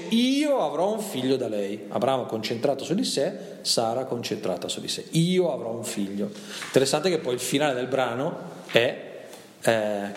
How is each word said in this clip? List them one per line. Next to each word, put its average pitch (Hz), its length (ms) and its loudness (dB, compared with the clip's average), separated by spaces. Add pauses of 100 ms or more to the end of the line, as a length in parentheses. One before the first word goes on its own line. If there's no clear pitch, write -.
io 262 500 2
avrò 165 340 0
un 220 60 -2
figlio 131 360 0
da 123 140 -2
lei." 104 400 -4
Abramo 123 360 0
concentrato 117 580 -2
su - 100 -2
di 208 100 2
sé, 165 320 0 (260)
Sara 120 440 0
concentrata 101 640 -4
su - 100 -6
di - 80 -8
sé. - 240 -6
"Io 175 400 4
avrò 117 200 -4
un 113 120 -6
figlio." 101 460 -2 (380)
Interessante 151 420 4
che 170 80 4
poi 127 160 -2
il 123 80 -2
finale 143 320 2
del 123 140 -2
brano 131 500 0 (340)
è, - 540 2 (340)
eh, 107 580 2